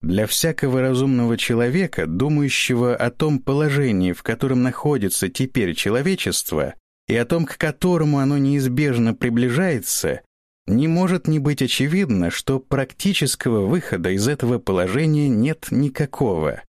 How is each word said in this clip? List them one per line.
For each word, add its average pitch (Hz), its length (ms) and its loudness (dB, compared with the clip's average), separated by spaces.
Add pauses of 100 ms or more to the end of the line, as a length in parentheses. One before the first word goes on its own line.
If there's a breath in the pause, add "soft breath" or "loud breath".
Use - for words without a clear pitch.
Для 95 260 0
всякого 131 560 0
разумного 127 560 2
человека, 123 680 0
думающего 123 880 0
о 120 160 -2
том 151 300 0
положении, 135 720 0
в - 100 -8
котором 123 400 0
находится 120 680 0
теперь 107 440 -2
человечество, 101 1000 -2 (340)
и 110 80 2
о 120 80 2
том, 123 220 0
к - 100 -12
которому 156 640 0
оно 139 180 2
неизбежно 131 760 2
приближается, 123 1040 -2 (460)
не 123 220 2
может 175 380 0
не 156 120 2
быть 143 240 0
очевидно, 131 680 0
что 135 300 -2
практического 131 1040 0
выхода 98 440 0
из 98 180 0
этого 123 300 0
положения 139 720 0
нет 127 420 0
никакого 110 1000 -2